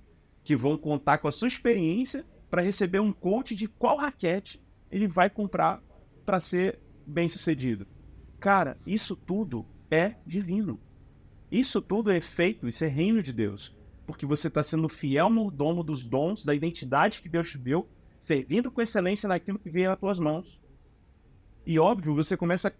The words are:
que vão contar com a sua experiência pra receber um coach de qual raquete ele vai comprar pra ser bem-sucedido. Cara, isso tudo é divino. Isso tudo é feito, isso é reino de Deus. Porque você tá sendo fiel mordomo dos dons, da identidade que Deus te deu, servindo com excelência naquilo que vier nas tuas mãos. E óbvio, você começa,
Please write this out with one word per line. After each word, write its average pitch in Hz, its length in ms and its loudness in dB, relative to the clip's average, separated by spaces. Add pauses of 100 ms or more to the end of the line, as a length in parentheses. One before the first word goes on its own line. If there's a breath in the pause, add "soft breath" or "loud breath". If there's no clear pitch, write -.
(440)
que 151 120 2
vão 139 220 2
contar 147 400 0
com 151 100 -4
a 147 40 0
sua 226 160 -2
experiência 240 760 0 (240)
pra 180 120 0
receber 190 380 0
um 214 120 2
coach 214 420 -2
de 208 140 -6
qual 254 300 0
raquete 233 640 -4 (280)
ele 202 180 0
vai 180 220 4
comprar 180 540 -2 (420)
pra 190 140 0
ser 180 400 -2 (260)
bem-sucedido. 147 800 -2 (540)
Cara, 185 380 2 (100)
isso 196 280 -4
tudo 180 500 -6 (260)
é 165 240 2 (100)
divino. 190 540 -4 (720)
Isso 220 300 0
tudo 208 300 0
é 175 100 2
feito, 180 460 0
isso 120 180 -4
é - 20 2
reino 185 340 2
de 131 120 -6
Deus. 101 420 -4 (320)
Porque - 180 -10
você 147 240 0
tá 151 140 0
sendo 160 240 0
fiel 151 420 2
mordomo 175 540 0
dos 151 200 -6
dons, 139 420 -2
da 147 100 2
identidade 151 640 0
que - 60 -16
Deus 165 240 -2
te 143 60 -14
deu, 131 320 -2 (320)
servindo 165 500 0
com 240 100 -2
excelência 208 460 0
naquilo 190 320 -2
que - 100 -14
vier 180 200 2
nas 190 100 -2
tuas 196 180 -2
mãos. 160 420 -4 (1120)
E 160 80 2
óbvio, 160 380 4
você 156 200 0
começa, 175 440 0